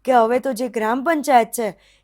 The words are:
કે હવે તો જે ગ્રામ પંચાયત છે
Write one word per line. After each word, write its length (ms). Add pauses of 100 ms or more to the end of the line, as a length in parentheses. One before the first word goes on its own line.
કે 80
હવે 260
તો 140
જે 160
ગ્રામ 360
પંચાયત 480
છે 220 (300)